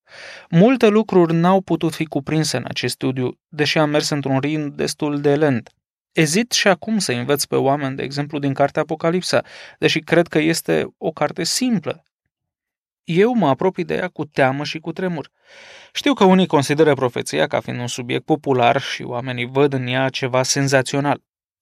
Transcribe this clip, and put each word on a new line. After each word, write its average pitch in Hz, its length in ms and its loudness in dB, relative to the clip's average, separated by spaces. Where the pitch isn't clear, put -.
Multe 226 380 4
lucruri 196 460 4
n-au 180 280 4
putut 165 320 -2
fi 156 120 -4
cuprinse 151 520 -2
în - 100 -6
acest - 260 -4
studiu, 127 540 -4
deși 151 300 -2
am 151 120 2
mers 151 200 0
într-un 135 300 -2
ritm 147 360 -4
destul 147 460 -4
de 143 140 2
lent. 139 340 0
Ezit 170 400 0
și - 160 0
acum 208 300 0
să 185 140 -2
învăț 131 320 -2
pe - 120 -4
oameni, 135 400 0
de 139 80 -6
exemplu, 143 360 -6
din 143 140 -2
cartea 143 280 0
Apocalipsa, 165 640 -2
deși 156 200 2
cred 165 280 2
că 165 120 0
este 160 580 -2
o 185 140 -4
carte 151 320 -4
simplă. 214 600 -2
Eu 196 300 2
mă 190 160 2
apropii 180 340 -2
de 156 120 -4
ea 180 120 -4
cu 156 180 -8
teamă 139 380 0
și 156 160 -8
cu 165 120 -10
tremur. 175 380 -6
Știu - 200 0
că - 100 2
unii 185 240 6
consideră 147 460 4
profeția 131 540 -2
ca 127 120 -2
fiind 123 200 -8
un 123 80 -6
subiect 127 380 -6
popular 135 560 2
și - 220 -10
oamenii 123 420 -6
văd 135 280 2
în 127 140 -4
ea 131 220 0
ceva 127 340 -2
senzațional. 139 800 0